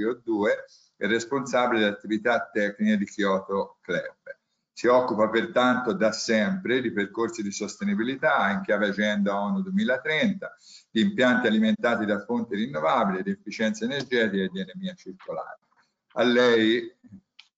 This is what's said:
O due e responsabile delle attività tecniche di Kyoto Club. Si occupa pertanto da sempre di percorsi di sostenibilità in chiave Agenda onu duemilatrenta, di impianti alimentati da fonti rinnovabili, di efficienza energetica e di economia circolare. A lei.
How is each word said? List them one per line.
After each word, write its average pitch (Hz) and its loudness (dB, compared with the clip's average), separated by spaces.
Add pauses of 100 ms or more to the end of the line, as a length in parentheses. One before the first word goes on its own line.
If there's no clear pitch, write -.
O 123 -2
due 110 0 (320)
e 110 -4
responsabile 120 0
delle 104 2
attività 107 -2
tecniche 107 0
di 101 0
Kyoto 98 -2
Club. - -4 (560)
Si - -4
occupa 117 4
pertanto 117 2
da 104 0
sempre 107 0
di 113 -2
percorsi 104 -4
di 101 -6
sostenibilità 107 -2
in 95 -2
chiave 104 0
Agenda 101 0
onu 101 -2
duemilatrenta, 113 -2 (320)
di 110 0
impianti 113 2
alimentati 110 2
da 101 -2
fonti 117 -4
rinnovabili, 117 0
di 98 -4
efficienza 107 -4
energetica 117 0
e 92 -2
di 92 -8
economia 92 -10
circolare. 90 -12 (540)
A 117 -2
lei. 120 4 (600)